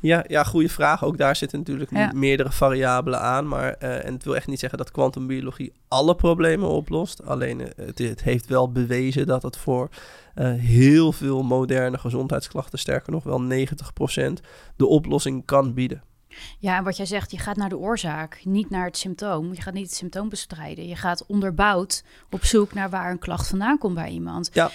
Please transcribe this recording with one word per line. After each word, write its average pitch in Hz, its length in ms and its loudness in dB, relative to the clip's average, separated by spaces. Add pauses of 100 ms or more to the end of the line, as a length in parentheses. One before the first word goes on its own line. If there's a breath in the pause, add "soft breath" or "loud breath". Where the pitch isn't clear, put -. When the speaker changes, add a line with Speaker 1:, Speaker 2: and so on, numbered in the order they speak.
Speaker 1:
Ja, 165 260 4
ja, 151 180 2
goede 165 240 2
vraag. 151 360 2
Ook 143 140 0
daar 139 180 4
zitten - 220 -4
natuurlijk 143 320 -6
Speaker 2:
Ja. 208 220 2
Speaker 1:
m-, 135 60 -4
meerdere 135 340 2
variabelen 131 680 2
aan, 135 280 0
maar, 135 240 -2
eh, 127 320 -6
en - 100 -8
het 131 100 -10
wil 139 120 -2
echt - 100 -4
niet 139 140 -6
zeggen - 180 -6
dat - 120 -8
kwantumbiologie 131 840 -4 (160)
alle 147 260 4
problemen 170 540 2
oplost. 156 580 -2
Alleen, 127 340 -4
eh, - 260 -12
het, - 120 -12
het 113 240 -4
heeft 123 240 0
wel 127 260 2
bewezen 127 540 0
dat 127 160 0
het 131 140 -8
voor, 131 320 -2 (460 loud breath)
eh, 127 180 0
heel 127 600 8
veel 135 300 -2
moderne 127 560 2
gezondheidsklachten, 131 800 -4
sterker - 340 -4
nog 160 120 -4
wel 135 160 -2
negentig 131 520 -2
procent, 135 480 -2 (360 loud breath)
de 135 100 4
oplossing 139 580 2
kan 135 300 2
bieden. 127 280 -4 (560 loud breath)
Speaker 2:
Ja, 185 180 0
en 185 80 0
wat 185 120 -2
jij 196 100 -6
zegt, 190 240 -6
je 185 80 -12
gaat 202 180 -4
naar 202 120 -2
de 180 100 -6
oorzaak, 160 680 -4
niet 196 260 0
naar 185 160 -2
het 175 100 -6
symptoom. 180 580 -4
Je 165 80 -10
gaat 190 120 -8
niet 196 120 -8
het - 80 -10
symptoom 185 340 -6
bestrijden. 165 600 -12
Je 175 80 -10
gaat 175 300 -4
onderbouwd 196 760 0 (260 soft breath)
op - 140 -4
zoek 208 300 4
naar 196 160 -4
waar 180 200 -4
een 180 80 -6
klacht 170 300 -6
vandaan 220 300 2
komt 196 160 -2
bij 165 160 -6
iemand. 170 420 -8
Speaker 1:
Ja. 165 220 2